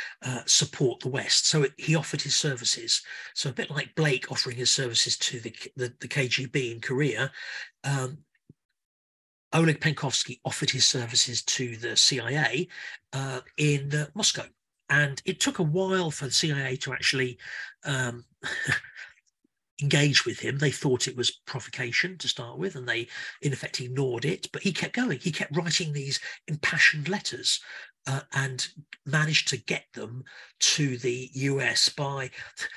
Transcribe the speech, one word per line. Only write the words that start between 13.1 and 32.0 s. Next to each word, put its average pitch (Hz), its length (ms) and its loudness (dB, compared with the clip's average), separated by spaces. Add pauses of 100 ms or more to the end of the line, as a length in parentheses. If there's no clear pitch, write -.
uh, 135 260 -4 (160)
in, 143 380 2
uh, 151 200 0
Moscow. 196 300 0 (440)
And 143 360 4
it - 160 -2
took - 180 0
a 180 60 4
while 185 480 2
for 143 140 -6
the 123 40 -4
C 156 220 2
I 139 160 -2
A 131 80 -2
to 131 160 -6
actually, 131 460 0 (460)
um, 123 460 -2
<laughs> - 40 -20 (1500)
engage 143 420 6
with 113 160 -4
him. 135 160 -2
They 143 140 4
thought 127 360 2
it 123 120 -6
was - 260 -2
provocation 131 720 -4
to - 100 -6
start 123 280 -4
with, 160 200 -4
and 123 120 -8
they, 117 200 -2 (340)
in 143 100 2
effect, - 260 -6
ignored 127 460 -2
it. - 260 -2
But - 120 -8
he 185 100 2
kept - 220 -4
going. 208 240 0
He 170 120 -4
kept - 240 -4
writing 165 380 0
these 139 260 -2 (300)
impassioned 156 640 2
letters, - 500 0 (460)
uh, 135 140 -2 (120)
and 131 340 -2 (380)
managed 151 440 2
to 123 100 0
get - 340 -4
them 117 320 -10 (360)
to 139 360 2
the 123 380 -2
U 135 260 0
S - 300 2
by, 139 400 -4 (460)